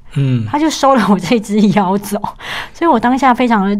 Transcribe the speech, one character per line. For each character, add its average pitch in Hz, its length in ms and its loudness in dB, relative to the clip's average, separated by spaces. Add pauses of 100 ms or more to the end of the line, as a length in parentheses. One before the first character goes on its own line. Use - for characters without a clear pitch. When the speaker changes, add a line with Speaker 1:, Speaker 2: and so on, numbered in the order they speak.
(140)
Speaker 1:
嗯。 127 340 0
Speaker 2:
他 294 100 -2
就 311 120 2
收 269 240 2
了 214 160 2
我 196 80 4
这 226 220 0
只 208 200 -2 (100)
腰 196 280 0
走， 202 220 -6 (520)
所 339 140 -4
以 330 40 4
我 247 100 2
当 247 180 0
下 269 160 2
非 254 140 0
常 202 200 0
的 202 120 -2